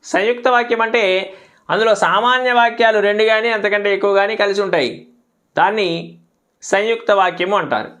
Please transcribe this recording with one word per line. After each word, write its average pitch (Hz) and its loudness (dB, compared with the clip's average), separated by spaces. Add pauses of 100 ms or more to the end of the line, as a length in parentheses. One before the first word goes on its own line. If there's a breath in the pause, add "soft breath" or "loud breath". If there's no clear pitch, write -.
సంయుక్త 240 -2
వాక్యం 240 0
అంటే 226 0 (680 loud breath)
అందులో 214 2 (100)
సామాన్య 247 2
వాక్యాలు 233 2
రెండు 208 2
కానీ 220 0
అంతకంటే 208 -2
ఎక్కువ 202 0
కానీ 208 -2
కలిసి 202 -2
ఉంటాయి. 156 0 (680)
దాన్ని 196 0 (760)
సంయుక్త 220 -2 (100)
వాక్యము 180 0
అంటారు. 123 -4 (100)